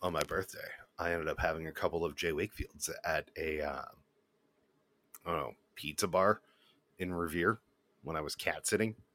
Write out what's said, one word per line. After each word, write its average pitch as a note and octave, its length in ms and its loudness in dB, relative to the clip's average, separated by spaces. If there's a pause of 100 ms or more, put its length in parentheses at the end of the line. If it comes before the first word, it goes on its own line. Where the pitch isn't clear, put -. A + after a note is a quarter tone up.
on F2+ 140 0
my D2+ 80 4
birthday, - 360 -4 (400)
I E2+ 140 0
ended D#2+ 160 0
up D2 100 -2
having D#2+ 280 0
a D#2+ 60 -8
couple E2+ 320 0
of D#2 120 -2
J F2 140 0
Wakefields - 600 -4 (140)
at D#2 320 0
a, D#2 240 -2
uh, C#2 240 -4 (1400)
I F2 40 0
don't E2 80 2
know, B1+ 160 -4 (200)
pizza D#2 340 -2
bar F#2+ 320 6 (580)
in F#2 140 -2
Revere E2+ 480 2 (420)
when D#2+ 140 -4
I D#2 60 0
was D2 120 -4
cat D#2 320 -2
sitting. A2 300 2 (180)